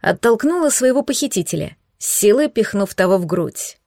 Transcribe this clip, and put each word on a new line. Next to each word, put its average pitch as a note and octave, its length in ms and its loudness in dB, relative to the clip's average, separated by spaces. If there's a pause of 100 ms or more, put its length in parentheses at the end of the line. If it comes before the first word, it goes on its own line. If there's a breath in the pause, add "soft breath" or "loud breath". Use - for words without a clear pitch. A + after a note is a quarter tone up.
оттолкнула A#3 680 2
своего C4 340 2
похитителя, F#3+ 720 -4 (220)
с - 100 -12
силой A#3+ 420 4
пихнув G3+ 460 -2
того F#3 220 2
в F3 80 -2
грудь. E3 600 -6